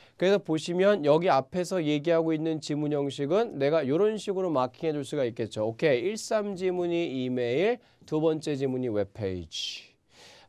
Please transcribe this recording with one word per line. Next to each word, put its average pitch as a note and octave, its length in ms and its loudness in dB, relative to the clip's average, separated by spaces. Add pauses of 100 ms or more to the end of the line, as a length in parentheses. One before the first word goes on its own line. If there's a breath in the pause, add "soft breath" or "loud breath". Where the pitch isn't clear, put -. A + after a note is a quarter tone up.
(180 soft breath)
그래서 F#3+ 220 4
보시면 F3 640 0
여기 D#3+ 240 4
앞에서 E3+ 560 0
얘기하고 D#3+ 480 2
있는 D#3+ 260 -2
지문 D3+ 320 -2
형식은 C#3+ 680 0
내가 C#3+ 300 2
요런 G3+ 300 2
식으로 F#3 320 -2
마킹해 C#3+ 420 0
둘 D3 140 -4
수가 D3 180 -2
있겠죠. A2 420 -2
오케이, A#2+ 360 2
일, G3+ 160 -2
삼 G#3 400 -4
지문이 E3+ 640 -2
이메일, B2+ 560 0 (260 soft breath)
두 D#3 140 -2
번째 D#3 380 0
지문이 B2+ 320 -2
웹페이지. G2 1000 -6 (600 loud breath)